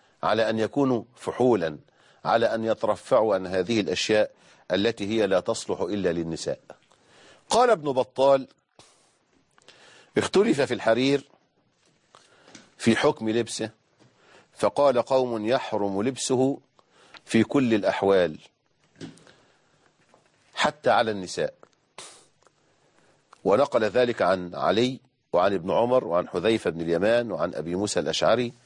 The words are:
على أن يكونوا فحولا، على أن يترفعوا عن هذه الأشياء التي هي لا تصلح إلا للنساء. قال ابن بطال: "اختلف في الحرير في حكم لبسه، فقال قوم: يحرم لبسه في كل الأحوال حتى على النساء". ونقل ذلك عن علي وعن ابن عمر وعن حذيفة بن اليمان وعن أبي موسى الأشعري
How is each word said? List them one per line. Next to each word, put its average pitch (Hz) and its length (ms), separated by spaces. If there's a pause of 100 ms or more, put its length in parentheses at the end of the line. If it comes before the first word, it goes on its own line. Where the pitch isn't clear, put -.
(220)
على 110 280
أن 110 80
يكونوا 120 440 (140)
فحولا، 92 640 (460)
على 113 300
أن 113 100
يترفعوا 110 680
عن 92 120
هذه 92 340
الأشياء 98 500 (400)
التي 101 380
هي 110 180
لا 95 140
تصلح 104 400
إلا 92 320
للنساء. 82 460 (920)
قال 240 200
ابن 147 220
بطال: 135 560 (1700)
"اختلف 185 420
في 127 140
الحرير 131 540 (1500)
في 113 200
حكم 113 340
لبسه، 113 400 (840)
فقال 123 500
قوم: 120 440
يحرم 101 560
لبسه 131 560 (680)
في 113 200
كل 123 300
الأحوال 95 640 (2250)
حتى - 360
على 110 200
النساء". 92 440 (1900)
ونقل 113 400
ذلك 113 380
عن 90 320
علي 101 460 (320)
وعن 92 220
ابن 90 160
عمر 120 340
وعن 85 240
حذيفة 101 420
بن 80 100
اليمان 101 520
وعن 85 220
أبي 80 200
موسى 98 260
الأشعري 104 520 (140)